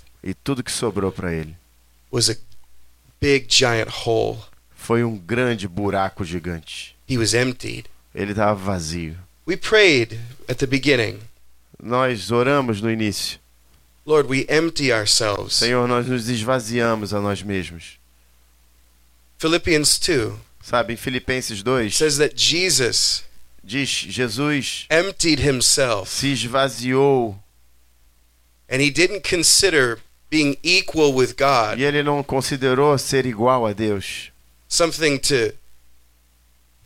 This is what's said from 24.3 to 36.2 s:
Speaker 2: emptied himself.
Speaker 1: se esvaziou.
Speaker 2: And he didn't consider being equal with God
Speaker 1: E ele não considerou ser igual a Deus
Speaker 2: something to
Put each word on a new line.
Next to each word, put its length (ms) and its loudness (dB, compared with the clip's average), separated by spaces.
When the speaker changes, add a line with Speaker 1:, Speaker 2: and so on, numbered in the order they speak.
Speaker 2:
emptied 500 2
himself. 720 2
Speaker 1:
se 240 -2
esvaziou. 1040 0
Speaker 2:
And 140 0
he 80 4
didn't 400 2
consider 720 2
being 340 2
equal 500 2
with 240 2
God 420 2
Speaker 1:
E 40 0
ele 180 2
não 220 0
considerou 720 2
ser 300 0
igual 400 2
a 60 -2
Deus 580 -4
Speaker 2:
something 520 0
to 340 2